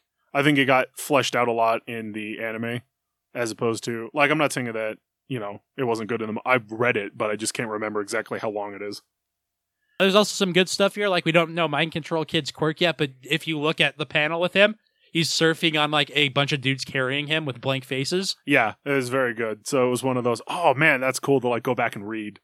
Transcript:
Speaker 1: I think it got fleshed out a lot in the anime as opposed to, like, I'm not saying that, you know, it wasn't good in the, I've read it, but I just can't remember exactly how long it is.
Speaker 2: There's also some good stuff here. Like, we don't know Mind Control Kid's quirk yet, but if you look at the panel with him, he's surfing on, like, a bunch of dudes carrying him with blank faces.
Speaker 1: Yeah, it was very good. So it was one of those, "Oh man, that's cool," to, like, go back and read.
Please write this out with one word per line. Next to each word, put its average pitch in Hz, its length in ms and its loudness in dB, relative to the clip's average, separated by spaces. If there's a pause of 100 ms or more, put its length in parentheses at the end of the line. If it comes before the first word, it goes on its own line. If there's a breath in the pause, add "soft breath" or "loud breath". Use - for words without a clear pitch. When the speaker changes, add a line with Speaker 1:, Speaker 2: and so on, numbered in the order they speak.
(340)
Speaker 1:
I 143 80 2
think 143 160 4
it 135 80 4
got 131 300 4
fleshed 135 400 0
out 120 140 2
a - 20 2
lot 113 340 2
in 110 280 -8
the 107 260 -8
anime 113 420 -6 (520)
as 120 180 -2
opposed 113 340 -2
to, 113 280 -6
like, 143 180 4
I'm 151 60 2
not 143 160 0
saying 123 180 -4
that, 110 280 -6 (280)
you 127 120 -4
know, 101 220 -10 (140)
it 139 80 -4
wasn't 113 240 0
good 117 140 -2
in 110 120 -4
the, 110 120 -6
I've 123 260 2
read 117 240 2
it, 101 220 -4
but 110 120 0
I 107 60 -2
just 107 180 -4
can't 117 160 -4
remember 107 300 -4
exactly 107 400 -4
how 117 100 -4
long 101 240 -6
it 98 80 -12
is. 104 200 -10 (1000)
Speaker 2:
There's 190 160 4
also 208 180 6
some 185 200 0
good 180 160 4
stuff 196 260 0
here. 208 140 -2
Like, 175 160 0
we 165 80 2
don't 165 200 2
know 165 140 0
Mind 151 240 -2
Control 160 320 -4
Kid's 151 280 -4
quirk 156 280 -2
yet, 170 180 2
but 147 140 -2 (120)
if 156 240 -2
you 156 120 -2
look 156 220 0
at 147 160 2
the 151 80 -6
panel 160 340 0
with 175 140 0
him, 208 240 6 (340)
he's 165 180 0
surfing 160 520 2
on, 147 100 0
like, 147 220 2
a 143 160 2
bunch 139 240 0
of 139 80 -2
dudes 135 240 -2
carrying 139 420 -2
him 156 180 -2
with 127 140 -6
blank 135 240 -2
faces. 156 640 -4
Speaker 1:
Yeah, 127 300 4 (100)
it 143 60 -2
was 131 180 0
very 123 240 0
good. 107 340 -6
So 127 200 2
it - 20 2
was 123 140 0
one 127 120 0
of 123 80 0
those, 117 240 0
"Oh 170 260 4
man, 139 280 4
that's 131 180 0
cool," 139 220 2
to, 123 80 0
like, 117 140 0
go 127 120 0
back 117 220 -2
and 101 100 -10
read. 107 360 -8